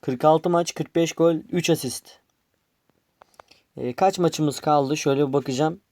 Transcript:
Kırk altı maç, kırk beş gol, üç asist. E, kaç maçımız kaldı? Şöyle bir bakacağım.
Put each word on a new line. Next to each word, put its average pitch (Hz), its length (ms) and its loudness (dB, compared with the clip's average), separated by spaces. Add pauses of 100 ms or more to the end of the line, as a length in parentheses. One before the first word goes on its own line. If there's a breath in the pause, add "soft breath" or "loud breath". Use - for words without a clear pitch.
Kırk 131 240 -4
altı 156 260 4
maç, 170 240 0
kırk - 220 -6
beş 165 160 0
gol, 165 220 2
üç 165 360 -4
asist. - 480 -4 (1600 soft breath)
E, 123 160 -6
kaç 190 260 0
maçımız 156 420 -2
kaldı? 147 360 2
Şöyle 143 320 0
bir 131 40 -4
bakacağım. 143 480 -2 (120)